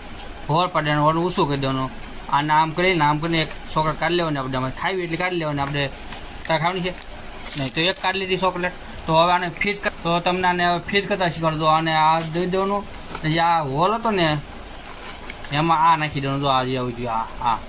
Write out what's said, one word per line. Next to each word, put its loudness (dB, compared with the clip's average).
હોર 2
પાડે 0
એનું 2
હોર 4
ઊંચું 2
કરી 0
દેવાનું. -2
આને 2
આમ 4
કરીને, 2
આમ 4
કરીને 0
એક 0
ચોકલેટ 0
કાઢી 0
લેવાની 0
આપણે. -4
આમાં 0
ખાવી -2
એટલે -4
કાઢી -2
લેવાની -2
આપણે. -2
તારે 2
ખાવાની -2
છે? -4
નહીં -4
તો 0
એક 0
કાઢી 0
લીધી -2
ચોકલેટ. 0
તો 2
હવે 6
આને 2
ફિટ -4
કર-, -4
તો 2
તમને 2
આને 4
હવે 2
ફિટ -2
કરતા 2
શીખવાડું. 0
તો 0
આને 4
આ 6
દઈ -2
દેવાનું. 0
અને 2
જે 2
આ 4
હોલ 2
હતો 0
ને 2
એમાં 4
આ 6
નાખી -2
દેવાનું. -2
જો 0
આ 4
જે -2
આવું -4
થયું, -4
આ, 0
આ. 2